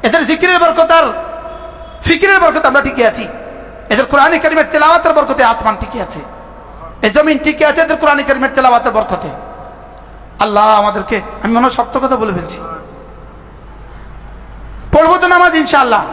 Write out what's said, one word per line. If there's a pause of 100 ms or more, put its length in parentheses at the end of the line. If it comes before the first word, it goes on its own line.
এদের
জিকিরের
বরকত
আর (960)
ফিকিরের
বরকত
আমরা
টিকে
আছি, (640)
এদের
কোরআন
কারীমের
তেলাওয়াতের
বরকতে
আসমান
টিকে
আছে, (840)
এই
জমিন
টিকে
আছে
এদের
কোরআন
কারীমের
তেলাওয়াতের
বরকতে। (1080)
আল্লাহ
আমাদেরকে, (220)
আমি
মনে
হয়
শক্ত
কথা
বলে
ফেলছি, (2250)
পড়বো
তো
নামাজ
ইনশাআল্লাহ।